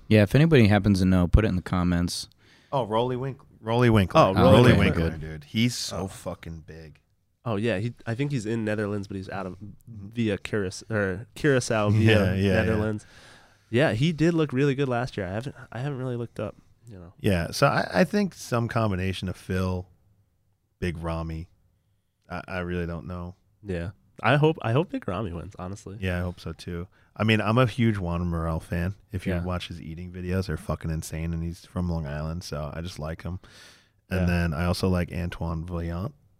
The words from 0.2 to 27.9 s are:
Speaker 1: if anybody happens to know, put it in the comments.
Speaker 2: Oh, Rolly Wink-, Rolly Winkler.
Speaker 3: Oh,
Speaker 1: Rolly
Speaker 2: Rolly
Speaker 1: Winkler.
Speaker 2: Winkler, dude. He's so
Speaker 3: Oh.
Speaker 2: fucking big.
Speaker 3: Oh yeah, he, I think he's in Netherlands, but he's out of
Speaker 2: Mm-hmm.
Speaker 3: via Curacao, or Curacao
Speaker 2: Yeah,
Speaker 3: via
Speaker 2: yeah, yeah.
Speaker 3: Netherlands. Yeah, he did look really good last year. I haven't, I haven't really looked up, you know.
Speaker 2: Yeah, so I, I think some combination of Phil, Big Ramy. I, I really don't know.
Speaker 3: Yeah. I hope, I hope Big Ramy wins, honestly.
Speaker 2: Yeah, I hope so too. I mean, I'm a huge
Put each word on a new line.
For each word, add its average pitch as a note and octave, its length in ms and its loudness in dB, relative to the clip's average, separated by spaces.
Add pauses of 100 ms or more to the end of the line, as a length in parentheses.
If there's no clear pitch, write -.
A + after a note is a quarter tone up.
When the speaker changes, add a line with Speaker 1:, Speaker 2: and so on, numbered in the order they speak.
Speaker 1:
if F#2+ 120 2
anybody C#3+ 320 8
happens G2+ 320 4
to F#2+ 60 4
know, F#2 220 6
put G#2 180 6
it G2+ 40 0
in F2+ 60 -2
the F2 60 -2
comments. F2 680 -2 (440)
Speaker 2:
Oh, C3 140 -2
Rolly A#2+ 300 0
Wink-, C3 260 -8 (200)
Rolly A#2 280 4
Winkler. A2 320 6
Speaker 3:
Oh, G2 120 6
Speaker 1:
Rolly F#2 100 4 (280)
Speaker 2:
Rolly - 20 8
Speaker 1:
Winkler. E2 380 4
Speaker 2:
Winkler, E2 60 -8 (120)
dude. D#2 160 -12
He's A#2 300 0
so - 280 -8
Speaker 3:
Oh. F#2+ 40 -4
Speaker 2:
fucking E2+ 580 -12
big. D#2+ 340 -18 (460)
Speaker 3:
Oh A2+ 120 -2
yeah, G#2+ 220 0
he, A#2+ 140 -4 (120)
I A#2 100 -4
think C#3+ 160 -4
he's A#2 140 -4
in A2+ 200 -2
Netherlands, G#2 420 -4
but G2 100 -10
he's F#2+ 120 -10
out F#2+ 160 -8
of F#2 140 -10
Speaker 2:
Mm-hmm. G#2 540 -16
Speaker 3:
via A2 240 0
Curacao, - 560 -6
or G2 420 -2
Curacao A#2+ 540 2
Speaker 2:
Yeah, G#2+ 100 4
Speaker 3:
via A2 160 6
Speaker 2:
yeah, F#2+ 200 4
yeah. F#2+ 180 4
Speaker 3:
Netherlands. G#2+ 520 0 (640)
Yeah, A#2+ 240 2
he C#3+ 200 0
did D#3 200 2
look D#3+ 200 0
really C3+ 220 2
good C#3 140 -2
last A#2+ 280 -4
year. F#2+ 100 -4
I F2+ 60 -8
haven't, A#2+ 220 -8 (160)
I - 80 -10
haven't C3+ 200 -6
really B2+ 160 -6
looked A#2 240 -8
up, - 160 -8 (340)
you G2+ 80 -16
know. F2 220 -20
Speaker 2:
Yeah, F2+ 320 0
so - 160 2
I, - 260 0
I F#3 120 4
think G#3 280 -2
some A#2 360 -2
combination F#2+ 600 -2
of F2 60 -6
Phil, F#2 520 -4 (920)
Big F2 180 -4
Ramy. E2 520 -6 (800)
I, F2+ 180 -10
I F#2 120 -8
really F2 280 -4
don't E2+ 200 -10
know. F2 280 -12 (280)
Speaker 3:
Yeah. F2 280 -8 (300)
I A#2+ 140 2
hope, D#3 260 2
I A2+ 120 -2
hope D#3+ 180 0
Big C4+ 160 -8
Ramy F#2+ 240 -6
wins, E2+ 260 -10
honestly. F#2+ 420 -12
Speaker 2:
Yeah, F#2 180 -2
I F2 40 -2
hope F2+ 180 -6
so E2 140 -10
too. F2 340 -10 (280)
I - 80 -4
mean, A2 180 4
I'm G#2+ 160 2
a B2+ 80 6
huge A2+ 320 0